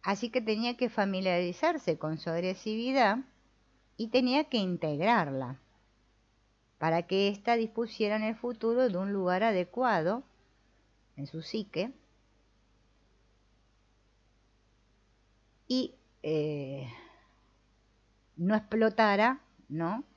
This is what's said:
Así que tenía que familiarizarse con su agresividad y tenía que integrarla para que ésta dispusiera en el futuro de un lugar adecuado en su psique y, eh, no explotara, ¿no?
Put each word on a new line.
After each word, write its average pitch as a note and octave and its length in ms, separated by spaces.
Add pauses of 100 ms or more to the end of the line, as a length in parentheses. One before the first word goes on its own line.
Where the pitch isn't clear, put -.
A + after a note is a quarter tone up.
Así G3+ 280
que B3+ 100
tenía A3 360
que B3 120
familiarizarse F#3 1080
con D#3 200
su E3+ 120
agresividad G#3+ 880 (760)
y A3+ 120
tenía B3+ 360
que B3 140
integrarla D#3 1000 (1200)
para E3 240
que F#3+ 260
ésta G#3 280
dispusiera A3+ 600
en A3 60
el A3 120
futuro A#3+ 540
de F#3 80
un G3 160
lugar F#3 300
adecuado G#3 800 (920)
en C#3+ 100
su D#3+ 160
psique G#3+ 500 (3750)
y, B3+ 260 (280)
eh, C#3+ 680 (1500)
no F#3+ 200
explotara, A3 840 (280)
¿no? E3+ 340 (140)